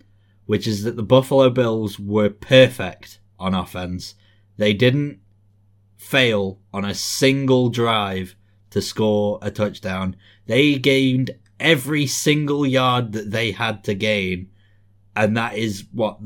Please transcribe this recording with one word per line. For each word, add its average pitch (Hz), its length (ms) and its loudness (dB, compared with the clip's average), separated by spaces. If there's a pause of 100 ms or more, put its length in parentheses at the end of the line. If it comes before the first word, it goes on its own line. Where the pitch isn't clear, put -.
(460)
which 104 200 0
is 101 180 -2
that 117 120 -4
the 113 60 -6
Buffalo 131 480 4
Bills 113 480 -2
were 104 320 0
perfect 123 880 2 (200)
on 95 160 -2
offense. 90 600 -8 (420)
They 104 160 2
didn't 131 480 0 (760)
fail 107 600 0 (140)
on 98 120 -6
a 101 100 -4
single 131 760 2
drive 104 640 -2 (360)
to 104 120 -4
score 104 600 -2
a 104 80 -6
touchdown. 95 680 -6 (300)
They 139 300 2
gained 131 560 0 (280)
every 147 460 0
single 147 600 0
yard 123 460 0
that 104 180 -8
they 113 220 -2
had 110 320 -6
to 107 100 -2
gain. 95 560 -2 (680)
And 110 200 2
that 113 200 -4
is, 107 360 -4
what, 107 340 -4